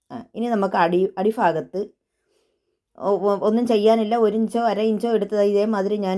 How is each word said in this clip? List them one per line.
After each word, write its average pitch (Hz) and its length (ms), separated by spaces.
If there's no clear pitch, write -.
ആ, 123 60
ഇനി 233 180
നമുക്ക് 202 280
അടി, 175 240
അടിഭാഗത്ത് 190 640
ഒ-, 196 240
ഒ-, 202 200
ഒന്നും 226 240
ചെയ്യാനില്ല. 220 520
ഒരു 214 180
ഇഞ്ചോ 226 280
അര 208 180
ഇഞ്ചോ 220 320
എടുത്തത് 208 300
ഇതേമാതിരി 208 540
ഞാൻ 190 200